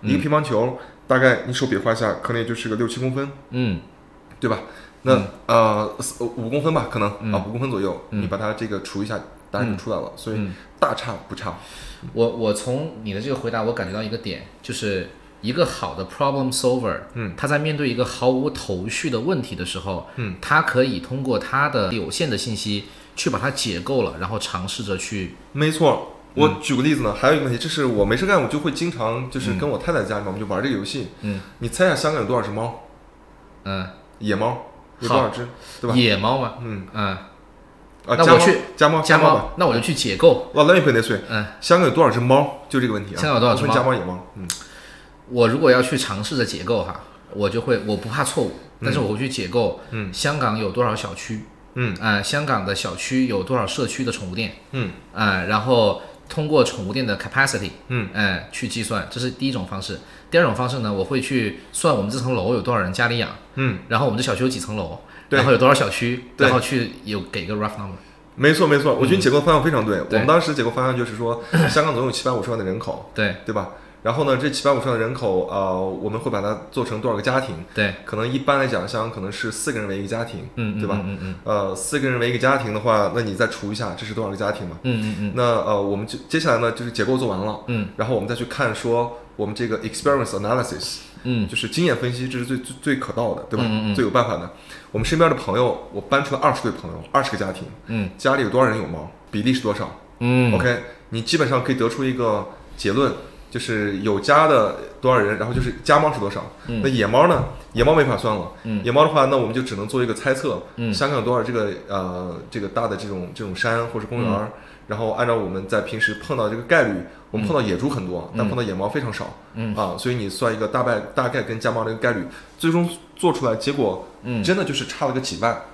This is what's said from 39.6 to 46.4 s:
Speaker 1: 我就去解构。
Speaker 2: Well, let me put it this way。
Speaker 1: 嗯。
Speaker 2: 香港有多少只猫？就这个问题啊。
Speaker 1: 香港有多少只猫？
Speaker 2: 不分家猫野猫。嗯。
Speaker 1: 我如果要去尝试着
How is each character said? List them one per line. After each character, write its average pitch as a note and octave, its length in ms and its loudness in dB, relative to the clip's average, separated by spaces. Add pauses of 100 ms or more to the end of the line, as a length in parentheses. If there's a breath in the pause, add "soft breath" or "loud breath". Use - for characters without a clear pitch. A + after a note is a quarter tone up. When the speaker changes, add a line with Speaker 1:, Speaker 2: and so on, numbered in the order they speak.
Speaker 1:
我 A#2 80 2
就 A#2 40 2
去 D3 140 0
解 G#2+ 220 0
构。 E3 400 6
Speaker 2:
Well, D3 100 8
let E3+ 80 8
me F#3 80 8
put C#3+ 100 6
it A#2 40 6
this A2+ 160 2
way。 G2+ 80 0 (100)
Speaker 1:
嗯。 G#2+ 160 -2 (140)
Speaker 2:
香 E3+ 200 6
港 F3 80 6
有 A#2 60 4
多 D#3 100 6
少 C3+ 60 8
只 A2+ 100 0
猫？ C3 480 4
就 C3+ 120 0
这 B2 80 2
个 G#2+ 60 0
问 G2 120 -4
题 F#2+ 80 -12
啊。 - 40 -6
Speaker 1:
香 D3+ 120 0
港 C3+ 60 2
有 A2+ 40 6
多 A#2+ 80 6
少 A2+ 80 6
只 - 60 0
猫？ C#3+ 60 2
Speaker 2:
不 C3 60 4
分 B2 100 4
家 B2+ 40 4
猫 C3 60 4
野 G#2 100 -2
猫。 F2+ 320 -8
嗯。 F#2 120 -10 (840 loud breath)
Speaker 1:
我 A#2+ 180 4
如 B2 120 2
果 D#3 100 6
要 B2+ 120 8
去 B2+ 140 0
尝 G#2 280 -2
试 D3 120 -6
着 B2 80 2